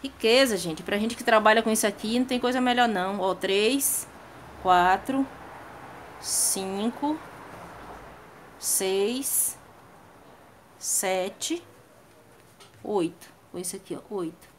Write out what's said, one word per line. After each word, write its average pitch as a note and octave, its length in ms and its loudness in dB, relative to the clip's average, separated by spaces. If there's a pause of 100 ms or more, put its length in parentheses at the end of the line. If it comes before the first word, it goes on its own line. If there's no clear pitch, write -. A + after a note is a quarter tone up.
Riqueza, A#3+ 540 4
gente. E3+ 260 -4
Pra G3+ 160 -2
gente A3 160 0
que - 80 -12
trabalha A3 400 6
com A3 80 0
isso A3 160 2
aqui, G#3+ 320 -2
não B3+ 80 2
tem B3+ 140 -2
coisa B3 200 0
melhor, B3 280 4
não. G3 320 -2
Ó, F#3 120 2
três, G#3 760 2 (520)
quatro, F#3 640 4 (960)
cinco, G#3 960 -2 (1400)
seis, G3+ 1000 0 (1200)
sete, F#3+ 840 -2 (1200)
oito. E3+ 500 -2 (200)
Com F3 60 -10
isso F#3 180 -8
aqui, F3 200 -12
ó, - 40 -12 (120)
oito. F3 360 -8 (100)